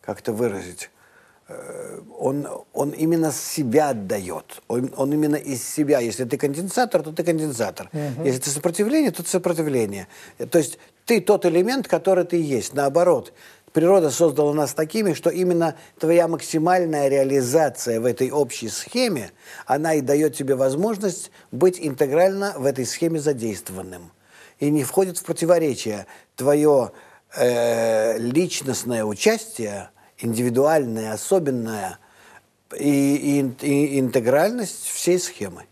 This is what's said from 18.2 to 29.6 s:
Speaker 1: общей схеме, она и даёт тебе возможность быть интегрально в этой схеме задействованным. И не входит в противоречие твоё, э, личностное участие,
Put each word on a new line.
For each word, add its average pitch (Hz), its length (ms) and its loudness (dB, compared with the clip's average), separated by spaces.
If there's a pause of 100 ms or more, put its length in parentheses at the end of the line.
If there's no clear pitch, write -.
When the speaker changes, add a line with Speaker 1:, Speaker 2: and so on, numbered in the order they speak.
Speaker 1:
общей 127 360 -2
схеме, 170 640 -4 (360)
она 156 280 0
и 147 60 2
даёт 143 340 2
тебе 135 220 0
возможность 180 720 -2 (220)
быть 180 260 2
интегрально 165 800 0
в 131 80 -6
этой 131 200 0
схеме 160 360 -2
задействованным. 95 880 -6 (480)
И 147 120 0
не 151 120 2
входит 185 360 0
в - 40 -8
противоречие 151 840 0 (280)
твоё, 143 560 4 (460)
э, 117 840 2
личностное 123 880 -2
участие, 107 840 -4 (320)